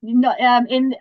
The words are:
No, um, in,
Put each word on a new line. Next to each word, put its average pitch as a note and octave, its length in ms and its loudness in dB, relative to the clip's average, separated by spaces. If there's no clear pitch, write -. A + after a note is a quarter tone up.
No, A#3+ 360 0
um, B3 280 2
in, B3+ 340 -2